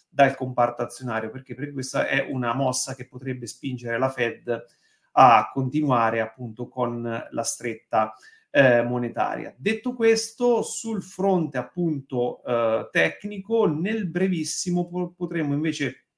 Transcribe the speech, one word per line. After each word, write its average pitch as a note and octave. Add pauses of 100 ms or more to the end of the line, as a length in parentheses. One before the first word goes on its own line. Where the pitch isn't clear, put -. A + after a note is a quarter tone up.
dal C3+
comparto B2
azionario, A2+
perché, C3
perché C#3+
questa C3+
è C3+
una B2
mossa B2+
che -
potrebbe B2+
spingere A#2+
la C3
Fed A#2 (460)
a A#2+
continuare B2+
appunto A#2
con A#2+
la A#2
stretta, A2+ (360)
eh, B2+
monetaria. A#2
Detto A3
questo, A3+
sul A3
fronte F#3
appunto, C3
eh, A2+
tecnico, G3+
nel F#3
brevissimo F3
po-, F3
potremmo E3
invece C#3+ (120)